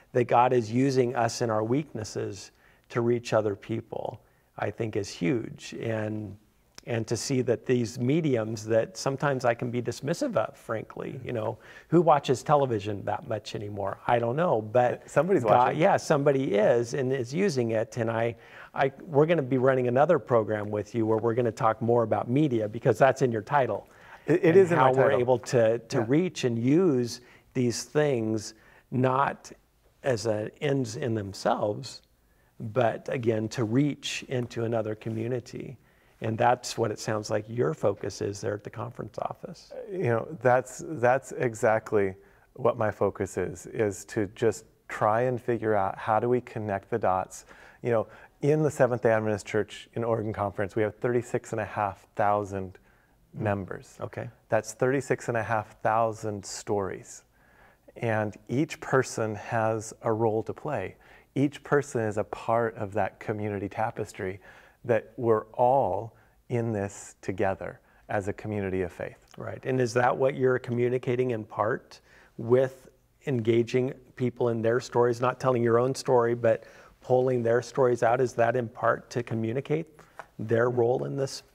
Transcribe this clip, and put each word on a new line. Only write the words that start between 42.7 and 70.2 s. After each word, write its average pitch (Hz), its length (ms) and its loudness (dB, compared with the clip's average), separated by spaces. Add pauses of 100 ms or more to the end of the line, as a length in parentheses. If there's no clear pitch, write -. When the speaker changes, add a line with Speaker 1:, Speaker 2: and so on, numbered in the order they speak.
Speaker 2:
my 113 140 0
focus 98 480 -2
is, 87 300 -6
is 104 380 -2
to 107 280 -2
just - 320 -2 (220)
try 113 340 0
and 127 180 -2
figure 110 360 -2
out 95 200 0
how 110 240 0
do 120 80 -2
we 123 140 2
connect 107 480 -6
the 120 80 -2
dots. 92 480 -2 (380)
You 120 80 0
know, 110 160 0 (340)
in 151 220 2
the 143 80 2
Seventh-day 120 400 2
Adventist 107 340 0
Church - 480 -4
in 117 100 -4
Oregon 113 300 -2
Conference, 101 420 -4
we 113 60 0
have 107 140 -2
thirty-six 123 560 -2
and 110 100 -4
a 101 40 -4
half 101 500 -4
thousand 98 640 0 (580)
Speaker 1:
Mm. - 40 -8
Speaker 2:
members. 101 600 -4
Speaker 1:
Okay. 113 260 -10 (220)
Speaker 2:
That's 110 240 0
thirty-six 131 540 0
and 117 100 -2
a 110 60 -2
half 107 400 -4
thousand 110 600 -2
stories. - 800 -6 (720)
And 107 380 -2 (120)
each 156 320 -2
person 117 560 -2
has 110 640 -2
a 117 100 0
role 110 320 2
to 98 100 -8
play. 110 420 -8 (400)
Each 139 260 -2
person 135 400 0
is 107 160 -2
a 104 60 0
part 117 520 -2
of 104 180 -8
that 101 260 -2
community 104 500 -6
tapestry 104 680 -6 (460)
that 113 320 0
we're 113 300 2
all 117 680 0 (320)
in 117 240 -2
this 101 500 -6
together 95 600 -4 (260)
as 104 220 -4
a 95 40 -4
community 98 500 -4
of 85 100 -6
faith. - 240 -12 (200)
Speaker 1:
Right, 110 280 -10
and 131 160 0
is 117 140 0
that 123 200 2
what 139 200 2